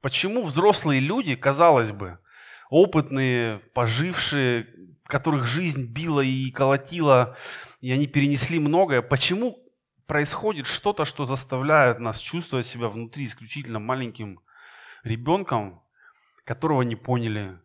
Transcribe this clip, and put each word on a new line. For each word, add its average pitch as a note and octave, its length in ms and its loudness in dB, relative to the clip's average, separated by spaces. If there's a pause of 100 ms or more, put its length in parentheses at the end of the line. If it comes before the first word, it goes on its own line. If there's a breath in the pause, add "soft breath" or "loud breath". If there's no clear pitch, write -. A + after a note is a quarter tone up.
Почему G3 420 -2
взрослые D#3+ 580 2
люди, E3+ 340 -2
казалось C#3 580 4
бы, F#2+ 260 -12 (520 loud breath)
опытные, C3+ 880 2 (140)
пожившие, B2+ 920 0 (380)
которых C#3 420 0
жизнь C3+ 400 -2
била D3 340 -2
и C3 300 0
колотила, C3+ 880 2 (440 loud breath)
и B2+ 120 -4
они C#3+ 140 0
перенесли C#3+ 520 0
многое, D3+ 440 2
почему F#3+ 600 -2 (440)
происходит D3 600 -2
что-то, F#3+ 380 -2
что C#3+ 200 -6
заставляет C3 760 2
нас A#2 180 -6
чувствовать C#3 480 -6
себя A#2 220 -6
внутри A2+ 380 -8
исключительно B2+ 520 -10
маленьким A2+ 600 -6 (640 loud breath)
ребенком, A2+ 800 -4 (640 soft breath)
которого C#3+ 380 0
не A#2 140 -2
поняли G#2+ 680 -4